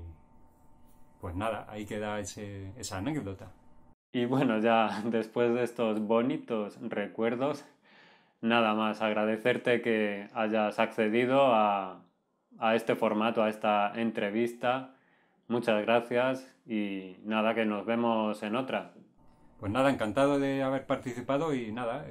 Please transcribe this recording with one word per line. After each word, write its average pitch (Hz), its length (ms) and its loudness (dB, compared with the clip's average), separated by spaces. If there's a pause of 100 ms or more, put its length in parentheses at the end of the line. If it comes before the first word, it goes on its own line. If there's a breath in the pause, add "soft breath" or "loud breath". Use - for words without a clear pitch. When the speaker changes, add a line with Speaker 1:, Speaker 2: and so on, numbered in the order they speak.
(1200)
Speaker 1:
pues 90 140 -10
nada, 107 340 -4
ahí 107 180 -10
queda 104 340 -6
ese, 101 580 -10
esa 101 200 -8
anécdota. 98 540 -6 (600)
Speaker 2:
Y 120 140 0
bueno, 127 320 2
ya 107 440 4
<laughs> - 20 -8
después 117 500 0
de 123 100 0
estos 110 360 -2
bonitos 113 840 -2
recuerdos, 117 800 -2 (760 soft breath)
nada 113 340 4
más, 107 260 0
agradecerte 110 800 2
que 107 540 0
hayas 107 440 0
accedido 120 760 4
a, 98 480 2 (560)
a 113 160 2
este 117 200 2
formato, 110 480 2
a 107 60 2
esta 104 460 0
entrevista. 117 1000 -2 (540 soft breath)
Muchas 117 340 2
gracias 120 760 0 (100)
y 98 580 -6
nada, 110 300 2
que 113 100 0
nos 104 220 -2
vemos 113 560 0
en 107 140 -4
otra. 120 360 -4 (680)
Speaker 1:
Pues 101 140 -4
nada, 135 180 2
encantado 135 480 2
de 135 240 0
haber 135 240 -2
participado 135 680 -2
y 113 180 -4
nada, 123 380 -4